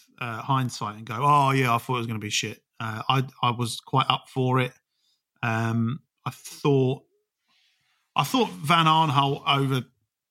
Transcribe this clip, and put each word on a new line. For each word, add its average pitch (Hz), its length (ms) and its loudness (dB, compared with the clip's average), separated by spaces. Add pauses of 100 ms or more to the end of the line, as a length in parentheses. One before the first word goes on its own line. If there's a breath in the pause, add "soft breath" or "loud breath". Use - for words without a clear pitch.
(200)
uh, 113 220 -8
hindsight 123 540 -4
and 113 100 -18
go, 113 140 -8
"Oh, 143 320 2
yeah, 131 220 2
I 117 40 2
thought 127 180 -4
it 120 40 -2
was 113 80 -6
gonna 113 120 -6
be 104 100 -8
shit." 110 320 -6 (180)
Uh, 110 300 -8
I, 131 140 2 (180)
I 123 100 0
was 117 280 -4
quite - 300 -2
up - 180 0
for 127 320 0
it. 127 140 -2 (680)
Um, 113 600 -2 (240)
I 120 60 -10
thought, 135 720 0 (1120)
I 143 80 2
thought 214 260 0
Van 165 360 2
Aanholt 143 640 4
over 135 360 2 (480)